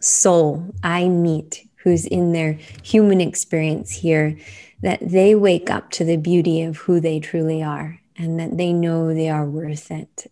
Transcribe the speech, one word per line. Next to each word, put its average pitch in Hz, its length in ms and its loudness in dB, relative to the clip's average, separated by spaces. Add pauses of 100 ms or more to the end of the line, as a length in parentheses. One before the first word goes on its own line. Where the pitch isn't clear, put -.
soul 165 640 2 (180)
I 175 260 0
meet 170 540 0 (200)
who's 170 240 2
in 175 260 0
their 156 260 -2 (240)
human 208 380 4
experience 160 720 -4
here, 151 440 0 (460)
that 185 180 -2
they 190 360 4
wake 185 340 2
up - 220 -6
to - 120 -2
the 165 120 0
beauty 165 460 2
of 160 160 -8
who 175 200 0
they 156 220 -2
truly 160 420 -4
are, 151 380 -8 (180)
and 165 220 -4
that 165 180 -6
they 175 140 -2
know 165 420 0
they 160 140 -2
are 151 180 -2
worth 151 460 -10
it, - 400 -14